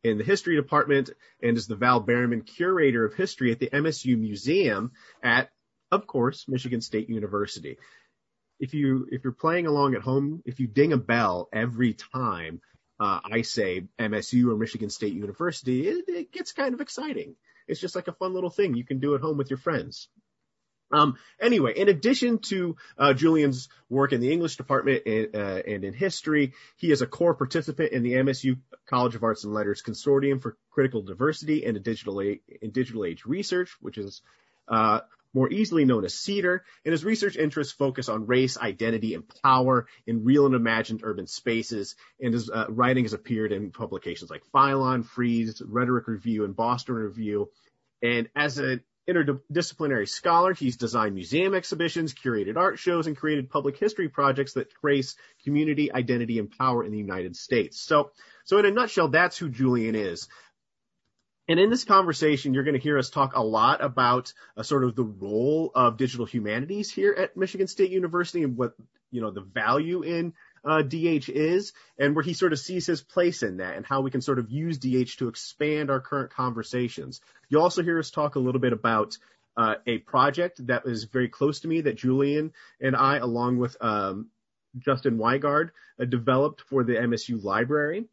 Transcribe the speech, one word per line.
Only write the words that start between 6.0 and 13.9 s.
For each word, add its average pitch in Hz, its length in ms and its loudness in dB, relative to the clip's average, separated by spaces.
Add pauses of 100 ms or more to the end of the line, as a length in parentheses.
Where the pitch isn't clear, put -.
course, 127 400 -2
Michigan 127 340 -4
State 107 280 -4
University. 101 680 -6 (840)
If 131 120 -6
you, 135 380 0
if 127 140 -8
you're 127 80 -2
playing 165 340 0
along 143 300 2
at 98 60 -6
home, 139 420 -2
if 123 160 -10
you 123 80 0
ding 143 240 4
a 127 60 4
bell 101 540 0
every 113 420 0
time, 87 640 -8 (400)
uh, 98 240 4
I 113 180 -2
say 95 460 -2 (100)